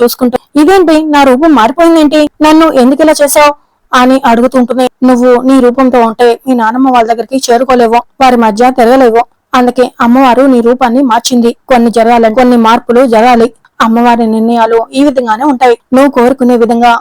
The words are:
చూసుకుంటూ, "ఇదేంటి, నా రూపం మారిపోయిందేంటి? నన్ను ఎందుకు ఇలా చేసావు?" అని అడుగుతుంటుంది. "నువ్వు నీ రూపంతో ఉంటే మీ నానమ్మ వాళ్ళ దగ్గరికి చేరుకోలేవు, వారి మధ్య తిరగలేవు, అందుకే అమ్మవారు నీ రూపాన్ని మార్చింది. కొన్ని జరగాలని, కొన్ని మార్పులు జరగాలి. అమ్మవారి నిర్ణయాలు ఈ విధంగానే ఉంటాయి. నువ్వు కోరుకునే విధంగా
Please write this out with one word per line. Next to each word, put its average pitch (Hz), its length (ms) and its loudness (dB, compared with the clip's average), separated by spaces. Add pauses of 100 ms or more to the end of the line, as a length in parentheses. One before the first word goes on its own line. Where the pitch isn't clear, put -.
చూసుకుంటూ, 247 580 -4
"ఇదేంటి, 320 420 2
నా 294 200 0
రూపం 277 320 2
మారిపోయిందేంటి? 302 760 0 (120)
నన్ను 311 300 2
ఎందుకు 269 300 0
ఇలా 311 200 2
చేసావు?" 294 480 -2 (240)
అని 254 320 0
అడుగుతుంటుంది. 247 640 -2 (140)
"నువ్వు 247 380 2
నీ 262 180 0
రూపంతో 247 400 0
ఉంటే 233 480 -2
మీ 262 60 -2
నానమ్మ 240 360 -2
వాళ్ళ 233 220 0
దగ్గరికి 240 400 -4
చేరుకోలేవు, 240 420 0
వారి 247 420 -2
మధ్య 233 340 0
తిరగలేవు, 247 480 2 (360)
అందుకే 247 460 -2
అమ్మవారు 247 420 2
నీ 262 180 2
రూపాన్ని 247 420 0
మార్చింది. 240 540 -2 (120)
కొన్ని 233 220 2
జరగాలని, 226 440 0
కొన్ని 247 220 2
మార్పులు 240 500 0
జరగాలి. 233 460 0 (280)
అమ్మవారి 233 460 0
నిర్ణయాలు 226 680 -2
ఈ 269 120 0
విధంగానే 247 400 -2
ఉంటాయి. 254 340 0 (160)
నువ్వు 269 160 2
కోరుకునే 247 460 -2
విధంగా 233 440 0